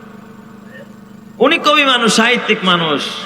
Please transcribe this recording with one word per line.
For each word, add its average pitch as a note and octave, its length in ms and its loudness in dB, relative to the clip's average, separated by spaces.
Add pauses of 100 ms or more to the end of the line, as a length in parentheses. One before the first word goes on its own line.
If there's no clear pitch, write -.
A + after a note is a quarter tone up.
(1400)
উনি C#4+ 200 2
কবি D4 260 2
মানুষ, A#3+ 280 2
সাহিত্যিক A3+ 500 0
মানুষ E3+ 400 0 (240)